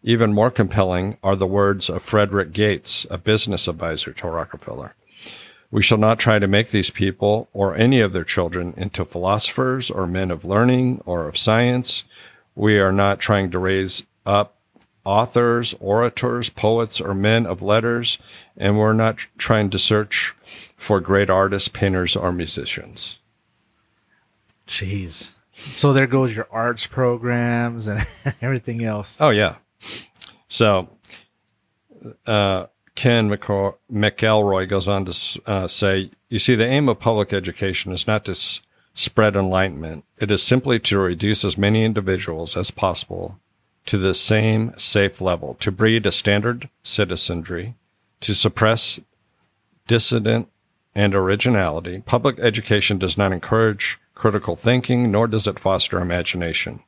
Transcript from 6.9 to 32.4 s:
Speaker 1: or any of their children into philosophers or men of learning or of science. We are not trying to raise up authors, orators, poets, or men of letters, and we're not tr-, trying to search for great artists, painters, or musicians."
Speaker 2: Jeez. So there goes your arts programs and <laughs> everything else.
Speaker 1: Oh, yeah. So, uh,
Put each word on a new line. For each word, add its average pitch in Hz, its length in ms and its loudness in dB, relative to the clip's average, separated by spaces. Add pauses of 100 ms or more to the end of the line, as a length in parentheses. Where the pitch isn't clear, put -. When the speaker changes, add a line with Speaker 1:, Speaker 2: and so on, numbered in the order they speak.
Speaker 1:
or 98 220 0
any 120 260 4
of 98 100 2
their 90 140 -4
children 87 500 -2
into 92 300 -6
philosophers 113 840 -2
or 95 160 -4
men 92 240 -2
of 80 140 -6
learning 123 640 2
or 85 240 -4
of - 80 -6
science. 120 680 0 (520)
We 104 240 4
are 95 120 4
not 101 300 2
trying 98 300 0
to 90 80 -4
raise 95 440 -2 (220)
up 101 320 0 (480)
authors, 120 760 2
orators, 117 680 0
poets, 113 500 0
or 98 140 -4
men 107 320 2
of 92 160 -6
letters, 117 560 0 (400)
and 101 200 2
we're 107 140 4
not 110 260 2
tr-, - 200 -14
trying 107 320 2
to 95 100 -2
search - 560 0 (400)
for 101 240 0
great 95 300 2
artists, 98 400 2
painters, 92 480 0
or 90 160 -2
musicians." - 840 -8 (1500)
Speaker 2:
Jeez. 95 640 -8 (440)
So 143 200 2
there 135 140 4
goes 127 280 0
your 110 160 -8
arts 117 340 -4
programs 120 1000 -2
and 104 180 -2 (180)
<laughs> - 180 -6
everything 120 420 -4
else. 104 360 -6
Speaker 1:
Oh, 151 100 4
yeah. 104 260 2 (920)
So, 98 420 2 (1400)
uh, 101 380 0 (280)